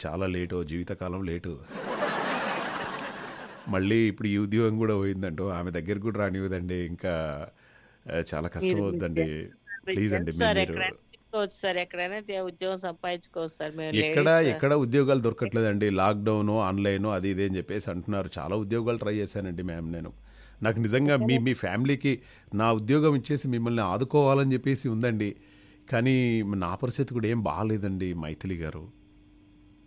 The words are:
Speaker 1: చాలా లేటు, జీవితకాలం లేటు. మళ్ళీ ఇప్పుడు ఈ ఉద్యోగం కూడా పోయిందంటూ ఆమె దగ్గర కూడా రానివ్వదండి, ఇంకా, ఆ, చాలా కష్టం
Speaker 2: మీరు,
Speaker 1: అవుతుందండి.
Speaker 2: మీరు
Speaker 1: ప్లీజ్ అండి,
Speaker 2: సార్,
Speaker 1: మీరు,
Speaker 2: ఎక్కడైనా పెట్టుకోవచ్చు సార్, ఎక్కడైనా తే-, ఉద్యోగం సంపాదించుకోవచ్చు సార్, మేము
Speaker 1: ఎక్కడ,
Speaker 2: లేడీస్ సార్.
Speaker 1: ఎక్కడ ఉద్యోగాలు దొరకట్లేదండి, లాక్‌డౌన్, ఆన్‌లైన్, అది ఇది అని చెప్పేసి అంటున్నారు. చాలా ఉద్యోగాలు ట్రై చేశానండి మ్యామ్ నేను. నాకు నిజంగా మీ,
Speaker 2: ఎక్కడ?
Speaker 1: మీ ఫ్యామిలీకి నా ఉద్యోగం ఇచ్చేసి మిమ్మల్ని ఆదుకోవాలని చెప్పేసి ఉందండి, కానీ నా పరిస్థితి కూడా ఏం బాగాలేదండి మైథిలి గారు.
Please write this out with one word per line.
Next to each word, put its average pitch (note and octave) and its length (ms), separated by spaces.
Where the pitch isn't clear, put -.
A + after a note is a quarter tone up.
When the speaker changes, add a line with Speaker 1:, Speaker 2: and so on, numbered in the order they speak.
Speaker 1:
చాలా F2 200
లేటు, F2+ 380
జీవితకాలం F2+ 580
లేటు. E2+ 380
మళ్ళీ G#2+ 400
ఇప్పుడు G#2 200
ఈ G2+ 100
ఉద్యోగం G#2+ 400
కూడా A2 160
పోయిందంటూ F#2+ 540
ఆమె F2+ 220
దగ్గర F2 280
కూడా G#2 220
రానివ్వదండి, F#2 540
ఇంకా, E2 720
ఆ, E2 120
చాలా D#2+ 140
కష్టం F#2 200
Speaker 2:
మీరు, G#2 140
Speaker 1:
అవుతుందండి. E2+ 420
Speaker 2:
మీరు D#2 220
Speaker 1:
ప్లీజ్ G#2+ 280
అండి, E2 180
Speaker 2:
సార్, F2 260
Speaker 1:
మీరు, F2 120
Speaker 2:
ఎక్కడైనా F#2 200
పెట్టుకోవచ్చు - 640
సార్, F#3 240
ఎక్కడైనా F3+ 440
తే-, G3+ 200
ఉద్యోగం F#3 360
సంపాదించుకోవచ్చు F3 720
సార్, D#3 220
మేము D#3 260
Speaker 1:
ఎక్కడ, - 40
Speaker 2:
లేడీస్ D#3 240
సార్. E3 200
Speaker 1:
ఎక్కడ C#3 300
ఉద్యోగాలు C3+ 440
దొరకట్లేదండి, A2 720
లాక్‌డౌన్, G#2 600
ఆన్‌లైన్, G2+ 560
అది G2 220
ఇది G2 160
అని F#2+ 120
చెప్పేసి G2 340
అంటున్నారు. F#2 480
చాలా E2 180
ఉద్యోగాలు A2+ 420
ట్రై G#2 160
చేశానండి F#2+ 480
మ్యామ్ E2 300
నేను. E2+ 200
నాకు A2 180
నిజంగా C3+ 360
మీ, A#2+ 180
Speaker 2:
ఎక్కడ? A#2 100
Speaker 1:
మీ B2+ 100
ఫ్యామిలీకి B2+ 680
నా A2+ 180
ఉద్యోగం C#3+ 440
ఇచ్చేసి C3+ 320
మిమ్మల్ని A#2 340
ఆదుకోవాలని C3+ 720
చెప్పేసి C3 360
ఉందండి, A2 480
కానీ A#2+ 500
నా G2 320
పరిస్థితి B2 400
కూడా A2 140
ఏం A#2 140
బాగాలేదండి F#2+ 720
మైథిలి E2 420
గారు. D#2+ 360